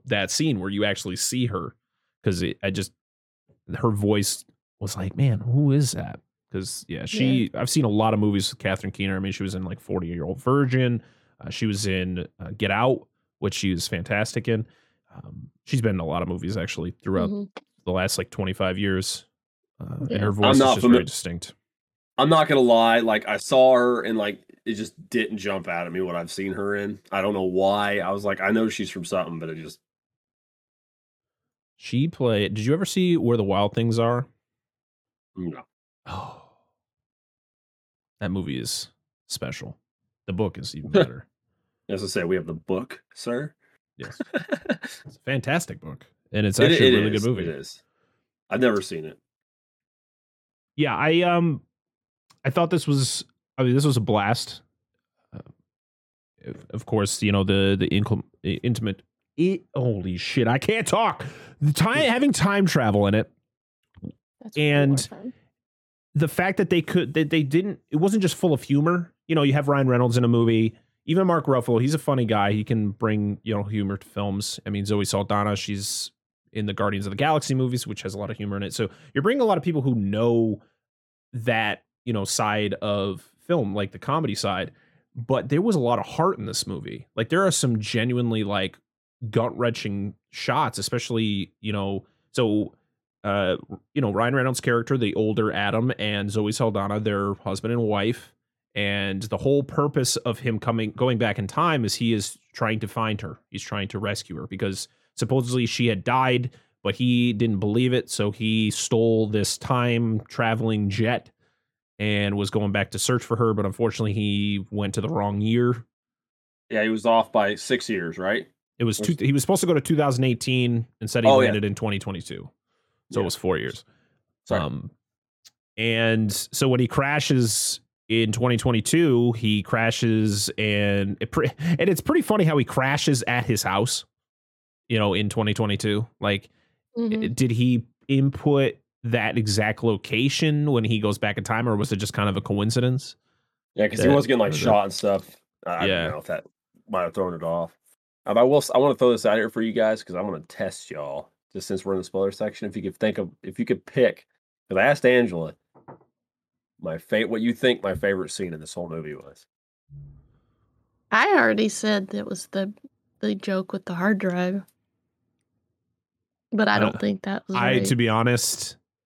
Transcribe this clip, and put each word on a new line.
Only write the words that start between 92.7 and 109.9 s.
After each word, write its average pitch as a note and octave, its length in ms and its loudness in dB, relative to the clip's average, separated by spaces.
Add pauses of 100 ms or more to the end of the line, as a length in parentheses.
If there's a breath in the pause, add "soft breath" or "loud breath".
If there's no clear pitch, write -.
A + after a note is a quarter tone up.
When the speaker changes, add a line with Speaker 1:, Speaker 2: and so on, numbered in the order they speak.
Speaker 1:
uh, G2 340 0 (380)
you C#3+ 60 -2
know, G#2+ 100 0
Ryan A#2 240 0
Reynolds' B2+ 260 0
character, A#2+ 380 0
the G#2+ 160 -2
older G#2+ 360 0
Adam, A2 460 0
and G2+ 320 -4
Zoe G#2 220 -2
Saldana, G#2 480 -2
their G2+ 360 -2
husband G2 380 -6
and A#2+ 80 -2
wife. G#2+ 520 -2 (400)
And G2+ 500 -2
the G#2+ 140 -6
whole C#3 260 2
purpose C#3+ 520 -2
of A#2 240 -4
him A#2 180 -2
coming, A2+ 340 -2
going B2+ 260 0
back G#2 200 0
in G2+ 80 -4
time D3+ 380 0
is G2+ 120 -2
he A2+ 180 0
is G#2 240 -4 (160)
trying A2 260 -2
to G#2+ 80 -6
find G#2+ 320 -4
her. - 180 -12 (120)
He's - 120 -12
trying G2+ 280 -8
to G2+ 100 -8
rescue G2+ 380 -8
her - 100 -10
because G2 400 -6 (300)
supposedly B2 480 0
she A#2+ 220 0
had G#2 180 0
died, B2 460 2 (300 soft breath)
but G2+ 140 -2
he A#2+ 380 2
didn't G#2+ 260 0
believe A2+ 320 2
it. B2 180 -2
So G#2 220 -2
he A2 400 0
stole A2+ 560 2
this G#2 300 -2
time-traveling A2+ 1300 0